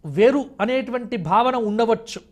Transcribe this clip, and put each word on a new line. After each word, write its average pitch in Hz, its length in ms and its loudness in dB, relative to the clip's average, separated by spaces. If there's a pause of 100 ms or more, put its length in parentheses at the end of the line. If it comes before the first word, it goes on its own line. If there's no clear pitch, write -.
వేరు 220 400 4 (160)
అనేటువంటి 240 560 -4
భావన 214 380 2
ఉండవచ్చు 226 640 -2 (100)